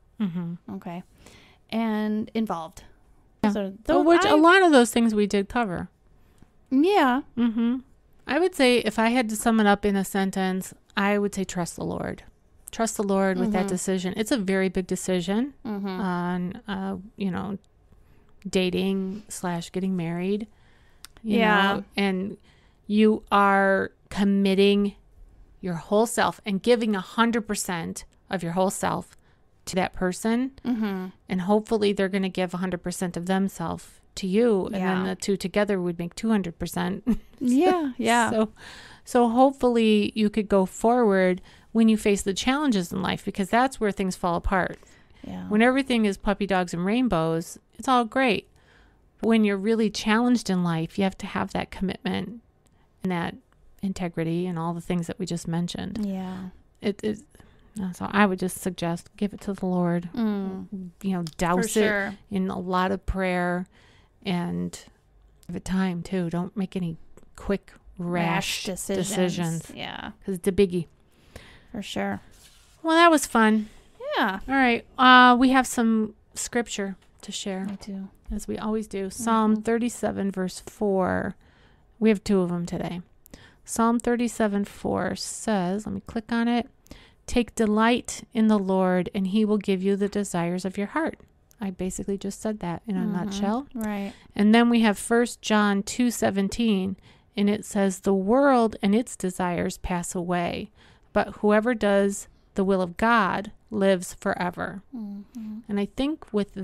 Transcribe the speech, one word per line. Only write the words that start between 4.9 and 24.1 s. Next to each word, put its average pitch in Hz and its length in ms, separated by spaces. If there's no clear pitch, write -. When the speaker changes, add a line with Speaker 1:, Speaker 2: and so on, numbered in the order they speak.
Speaker 1:
things 233 220
we 208 120
did 202 220
cover. 185 400
Speaker 2:
Yeah. 294 520
Speaker 1:
Mm-hmm. 233 400
I 269 120
would 359 160
say 247 240
if 214 200
I 226 100
had 240 220
to 214 60
sum 226 240
it 208 60
up 202 180
in 202 120
a 196 80
sentence, 190 680
I 208 220
would 202 160
say 190 100
trust 175 320
the 170 80
Lord. - 380
Trust 226 240
the 226 60
Lord 196 360
with 226 140
that 190 100
Speaker 2:
Mm-hmm. 196 60
Speaker 1:
decision. 185 480
It's 220 140
a 294 60
very 190 320
big 185 180
decision 190 680
Speaker 2:
Mm-hmm. 202 220
Speaker 1:
on, 180 800
uh, 190 280
you 196 140
know, 190 280
dating 190 800
slash 175 440
getting 190 240
married. 180 500
You 226 160
Speaker 2:
Yeah. 214 240
Speaker 1:
know, 202 100
and 196 400
you 214 440
are 196 600
committing 196 840